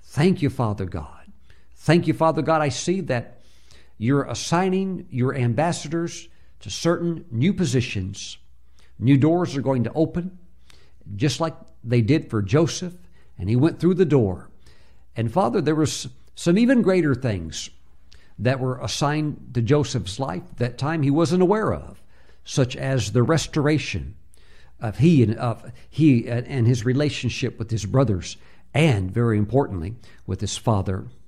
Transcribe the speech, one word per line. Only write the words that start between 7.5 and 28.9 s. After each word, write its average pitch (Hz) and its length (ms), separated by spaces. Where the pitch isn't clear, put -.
positions. 117 840
New 131 180
doors 160 400
are 139 40
going 131 220
to - 100
open, 175 440
just 120 240
like 165 160
they 120 180
did 151 280
for 110 120
Joseph, 123 520
and 92 120
he 117 60
went 139 240
through 180 160
the 180 100
door. 120 440
And 113 160
Father, 202 300
there 151 140
was - 320
some 175 220
even 240 240
greater 170 320
things 95 560
that 123 200
were 127 200
assigned 147 720
to 120 80
Joseph's 117 580
life 165 240
that 123 200
time 156 260
he 139 80
wasn't 165 300
aware 185 320
of, - 280
such 127 320
as 131 360
the 120 120
restoration 147 920
of 107 180
he 147 260
and, 110 120
of 117 360
he 139 380
and, 120 200
and 123 200
his 127 180
relationship 127 760
with 104 120
his 104 140
brothers, 101 520
and 110 380